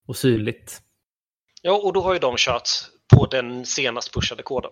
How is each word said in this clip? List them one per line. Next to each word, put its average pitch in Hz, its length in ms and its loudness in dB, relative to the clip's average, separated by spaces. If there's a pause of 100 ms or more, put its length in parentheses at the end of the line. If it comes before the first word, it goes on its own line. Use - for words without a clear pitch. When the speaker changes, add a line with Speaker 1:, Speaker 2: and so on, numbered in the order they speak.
Speaker 1:
Och 127 80 -10
synligt. 113 640 -2 (800)
Speaker 2:
Ja, 202 220 0
och 185 100 0
då 185 80 2
har 185 120 0
ju 175 60 0
de 131 180 0
kört 117 320 -2 (460)
på - 100 8
den 123 400 -6
senast 120 480 -6
pushade 120 300 -6
koden. - 280 -6